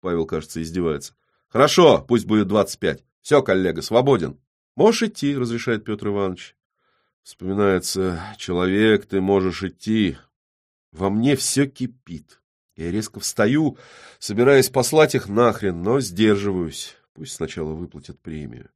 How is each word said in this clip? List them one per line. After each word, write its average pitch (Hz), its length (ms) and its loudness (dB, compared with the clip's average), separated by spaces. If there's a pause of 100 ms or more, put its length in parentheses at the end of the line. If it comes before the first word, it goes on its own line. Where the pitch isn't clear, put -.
Павел, 87 240 -2
кажется, 80 340 -8
издевается. 82 540 -4 (340)
«Хорошо, 135 600 4
пусть 110 180 2
будет 104 220 2
двадцать 98 320 0
пять. 80 260 -4 (160)
Все, 147 220 4
коллега, 90 400 0
свободен». 113 560 2 (360)
«Можешь 220 280 4
идти», 143 340 -4
разрешает 117 480 -4
Петр 104 220 -6
Иванович. 98 480 -4 (640)
Вспоминается: 95 960 -2 (200)
«Человек, 98 680 2
ты 95 160 -2
можешь 95 400 0
идти». 95 560 -2 (760)
Во 95 200 -2
мне 120 240 2
все - 320 -2
кипит. - 760 -14 (340)
Я 82 140 -8
резко 107 300 -6
встаю, 123 580 -2 (400)
собираясь 131 520 4
послать 151 440 2
их 117 160 -2
нахрен, 101 540 0
но 120 160 0
сдерживаюсь. 98 960 0 (180)
Пусть 78 200 -16
сначала 78 400 -8
выплатят 78 460 -14
премию. 71 560 -14